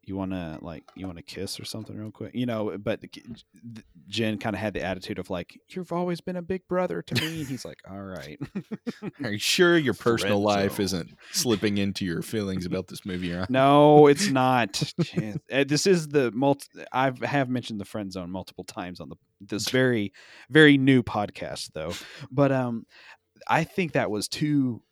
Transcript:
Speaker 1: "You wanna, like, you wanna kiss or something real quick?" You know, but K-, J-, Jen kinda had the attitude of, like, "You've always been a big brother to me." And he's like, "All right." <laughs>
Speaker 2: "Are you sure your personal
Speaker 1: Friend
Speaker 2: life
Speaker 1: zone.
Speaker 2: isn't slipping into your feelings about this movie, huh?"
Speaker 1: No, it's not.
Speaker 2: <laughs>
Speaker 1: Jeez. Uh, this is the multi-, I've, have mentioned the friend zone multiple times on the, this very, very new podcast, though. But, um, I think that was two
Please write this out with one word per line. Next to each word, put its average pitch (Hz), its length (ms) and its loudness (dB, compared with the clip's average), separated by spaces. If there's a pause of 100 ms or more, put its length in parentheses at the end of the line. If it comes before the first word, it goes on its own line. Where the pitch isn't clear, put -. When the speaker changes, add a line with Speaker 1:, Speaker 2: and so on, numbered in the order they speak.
Speaker 1:
"You 95 140 -10
wanna, 92 440 -8
like, 82 220 -14 (120)
you 95 120 -12
wanna 82 140 -14
kiss - 380 -12
or - 60 -14
something 104 320 -14
real 107 140 -12
quick?" - 240 -14
You 123 100 -2
know, 107 320 -6
but 104 240 -6 (100)
K-, - 100 -20 (100)
J-, 113 520 -20 (240)
Jen 107 300 -4
kinda 104 220 -6
had 107 140 -4
the 82 100 -6
attitude 92 360 -6
of, 87 100 -12
like, 87 280 -8 (120)
"You've 175 240 -10
always 175 280 -4
been 180 140 -10
a 175 60 -8
big 185 260 -8
brother 180 340 -2
to - 200 -8
me." 160 200 -6
And 135 60 -8
he's 131 160 -10
like, - 160 -14 (100)
"All 98 120 -14
right." 92 400 -12
<laughs> - 840 -12
Speaker 2:
"Are 113 80 -4
you 104 80 -4
sure 175 380 4
your 135 160 2
personal 104 500 0
Speaker 1:
Friend 101 200 2
Speaker 2:
life 98 120 0
Speaker 1:
zone. 104 100 0
Speaker 2:
isn't 90 260 -4 (200)
slipping 104 460 0
into 98 260 -2
your 87 180 -4
feelings 95 440 -4
about 90 220 -4
this - 180 -16
movie, 90 260 -6
huh?" 90 180 -4
Speaker 1:
No, 147 580 10
it's 147 200 6
not. 127 460 2
Speaker 2:
<laughs> - 280 -6
Speaker 1:
Jeez. 107 380 -4 (120)
Uh, 135 120 2
this 143 240 0
is 170 220 4
the 139 220 2
multi-, 139 360 0 (240)
I've, 127 280 0
have 131 300 0
mentioned 120 300 -4
the 95 60 -8
friend 101 260 -8
zone 90 200 -8
multiple 92 340 -10
times 90 340 -12
on 78 100 -14
the, 82 60 -14 (240)
this 101 300 -6
very, 123 420 2 (380)
very 147 280 10
new 135 260 6
podcast, 92 720 -6
though. 78 200 -8 (360)
But, 139 220 2
um, 120 340 -4 (640)
I 151 160 2
think 170 300 -4
that 113 180 0
was 107 160 -4
two 139 640 0